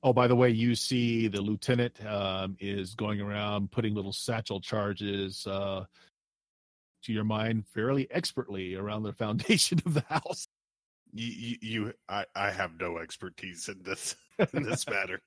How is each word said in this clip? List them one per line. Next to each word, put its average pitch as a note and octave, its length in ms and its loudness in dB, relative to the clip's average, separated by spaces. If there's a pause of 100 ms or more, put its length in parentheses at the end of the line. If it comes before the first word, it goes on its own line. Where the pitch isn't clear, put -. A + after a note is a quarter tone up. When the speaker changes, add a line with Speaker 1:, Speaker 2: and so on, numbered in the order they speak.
Speaker 1:
Oh, C3 100 8
by B2 140 8
the B2 80 8
way, B2 160 8
you A#2 240 4
see A#2 540 2
the G2+ 120 -2
lieutenant, G#2+ 640 0
um, F#2+ 540 -2
is G2 340 -4
going G#2+ 280 -2
around G#2 500 -2
putting A2 240 0
little G2 180 -4
satchel A2 480 -4
charges, G2+ 880 -4
uh, G2 380 -2 (1160)
to - 100 -6
your G#2+ 100 2
mind A2 500 2
fairly C3 380 2
expertly G2 640 -4
around G#2 260 -4
the G#2 120 -4
<laughs> - 100 -12
foundation D#3 600 2
of D#3+ 120 0
the D3+ 120 2
house. - 400 -4 (640)
Speaker 2:
You, A2+ 160 -8
you, A#2 340 -6
you, A2 320 -2 (140)
I, G2 180 -2 (100)
I G2+ 160 2
have F#2 280 -2
no F2 200 -2
expertise F2 720 -10
in F#2+ 120 -12
this, F#2 340 -6 (220)
<laughs> - 160 2
in D#3 100 0
this - 240 -4
matter. - 400 -4